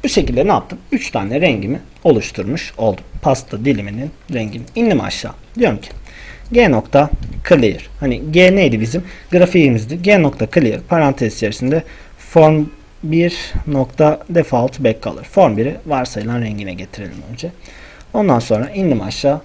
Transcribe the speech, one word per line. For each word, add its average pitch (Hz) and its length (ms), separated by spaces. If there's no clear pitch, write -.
Bu 285 60
şekilde 123 380
ne 415 40
yaptım? - 280
Üç - 200
tane 117 300
rengimi 120 380
oluşturmuş 117 760
oldum. 107 260
Pasta 123 440
diliminin 113 460
rengini. 113 300
İndim 214 260
aşağı. 95 300
Diyorum 156 220
ki - 80
G 120 200
nokta 139 380
clear. 123 400
Hani 139 320
G 185 240
neydi 127 260
bizim? 123 220
Grafiğimizdi. 165 680
G 196 200
nokta 135 320
clear. 120 260
Parantez 139 460
içerisinde 127 480
form 156 480
bir 165 500
nokta 147 520
default 135 500
back 113 240
color. - 200
Form 139 340
biri 127 180
varsayılan 123 560
rengine 104 320
getirelim 90 580
önce. 160 200
Ondan 190 260
sonra 117 300
indim 165 320
aşağı 139 440